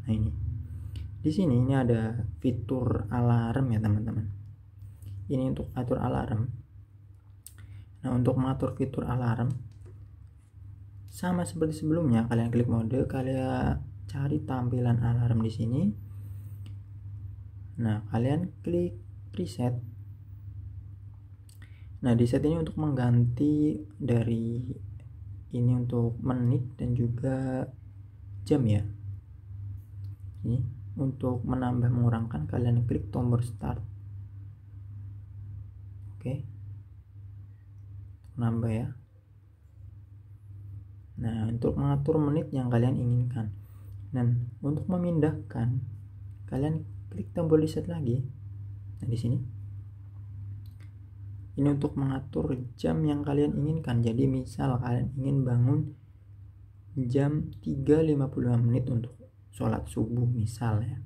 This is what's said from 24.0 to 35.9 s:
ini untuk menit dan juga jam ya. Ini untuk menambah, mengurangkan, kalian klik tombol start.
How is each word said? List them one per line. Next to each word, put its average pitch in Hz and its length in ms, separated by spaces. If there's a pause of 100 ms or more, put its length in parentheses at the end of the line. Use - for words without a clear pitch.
ini 123 160
untuk 120 480
menit 123 560
dan 120 160
juga 131 720 (800)
jam 151 240
ya. 104 160 (1600)
Ini 117 160 (400)
untuk 131 480
menambah, 123 400
mengurangkan, 117 560
kalian 120 400
klik - 240
tombol 120 320
start. - 400 (2500)